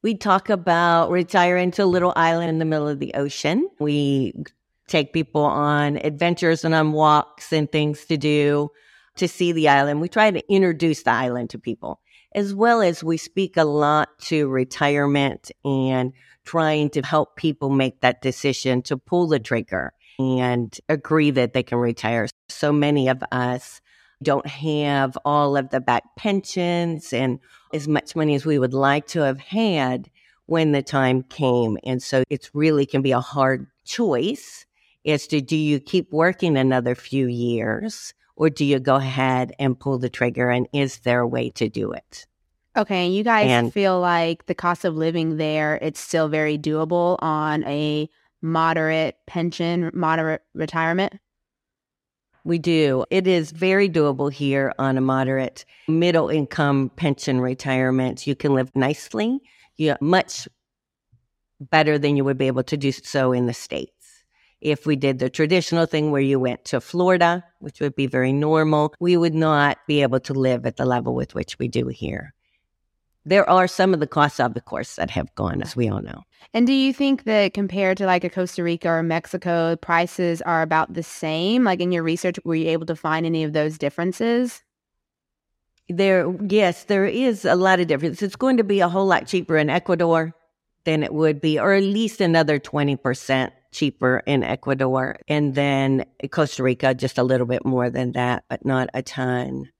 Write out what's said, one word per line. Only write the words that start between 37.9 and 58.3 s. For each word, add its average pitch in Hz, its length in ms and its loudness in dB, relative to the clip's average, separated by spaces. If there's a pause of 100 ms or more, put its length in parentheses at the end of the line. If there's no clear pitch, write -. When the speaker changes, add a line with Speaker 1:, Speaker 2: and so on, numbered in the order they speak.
Speaker 1:
or 160 120 2
do 147 160 -2
you 139 140 2
go 131 160 2
ahead 131 640 0
and 131 200 0
pull 135 200 -4
the 123 100 -4
trigger, 123 420 0
and 123 220 0
is 139 280 -2
there 123 200 2
a 120 80 0
way 120 220 -4
to - 180 -4
do 104 240 -6
it? - 340 -18 (500)
Speaker 2:
Okay, 196 300 0
and 185 80 0
you 208 80 0
guys 220 260 2
Speaker 1:
And 120 240 2
Speaker 2:
feel 190 280 2
like 170 460 0
the 175 80 -4
cost 175 300 -2
of 165 120 0
living 160 400 -2
there, 156 460 -2
it's 151 180 -6
still 160 280 -2
very 151 300 0
doable 160 640 0
on 151 440 -2
a 151 440 -4 (340)
moderate 160 840 0
pension, 170 680 -2
moderate 160 500 -2 (120)
retirement? 165 600 -2 (1300)
Speaker 1:
We 170 160 -2
do. 151 500 2
It 185 180 0
is 170 260 0
very 190 360 2
doable 143 440 0
here 135 460 -2
on 131 200 0
a - 20 0
moderate 131 640 -2 (220)
middle 165 420 2
income 143 680 0
pension 143 440 -2
retirement. 127 840 -2
You 143 80 -2